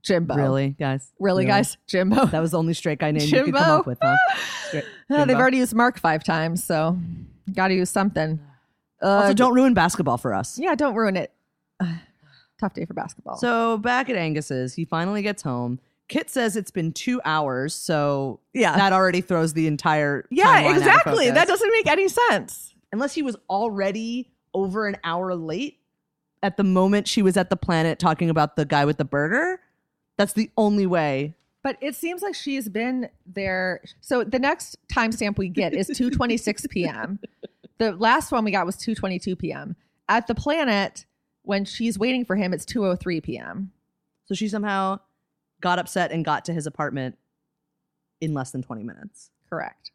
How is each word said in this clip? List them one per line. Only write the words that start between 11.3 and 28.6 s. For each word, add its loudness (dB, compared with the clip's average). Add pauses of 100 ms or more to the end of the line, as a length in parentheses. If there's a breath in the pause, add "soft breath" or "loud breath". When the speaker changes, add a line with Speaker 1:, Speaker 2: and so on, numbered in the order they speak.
Speaker 1:
<sighs> -10
Tough -4
day -6
for -16
basketball. -10
Speaker 2:
So 0
back 0
at -2
Angus's, -4
he -4
finally -2
gets -6
home. -4 (280)
Kit -6
says -2
it's -6
been -4
two -4
hours, -2
so -2 (140)
Speaker 1:
Yeah. 2
Speaker 2:
that 4
already 4
throws 0
the 0
entire 0
Speaker 1:
Yeah, 4
Speaker 2:
timeline 8
out 4
of 4
Speaker 1:
exactly. 6
Speaker 2:
focus. 4
Speaker 1:
That 6
doesn't 2
make 2
any 2
sense. 0 (160)
Speaker 2:
Unless -4
he -2
was -4 (140)
already -4 (220)
over -2
an -4
hour -4
late -6 (640)
at -2
the 2
moment 4
she 0
was 4
at 0
the 2
Planet 0
talking 2
about 0
the 0